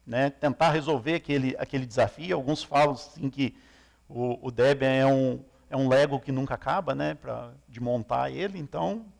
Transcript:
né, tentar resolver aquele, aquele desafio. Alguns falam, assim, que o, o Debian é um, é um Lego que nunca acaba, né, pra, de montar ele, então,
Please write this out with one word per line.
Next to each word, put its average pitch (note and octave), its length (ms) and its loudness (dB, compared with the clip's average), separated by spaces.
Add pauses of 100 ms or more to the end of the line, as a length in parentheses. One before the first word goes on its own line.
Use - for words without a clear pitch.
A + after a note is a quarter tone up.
né, C3 260 0
tentar D3 400 0
resolver D3+ 440 0
aquele, C#3 440 -2
aquele C3 260 -4
desafio. D3 500 -2
Alguns D3 280 -2
falam, C#3+ 300 2
assim, C3+ 360 -8
que C3 260 -2 (540)
o, B2 380 -4
o B2+ 40 -6
Debian C3 380 4
é C3 160 4
um, C3 400 2 (240)
é C3+ 80 -4
um C3+ 100 2
Lego C#3 320 4
que C#3+ 120 -8
nunca C3 240 -2
acaba, D3 400 -2
né, D3+ 180 -2
pra, A#2+ 380 -10 (180)
de A#2 100 -16
montar B2 520 -2
ele, F#3+ 260 -6
então, F3+ 480 -6 (140)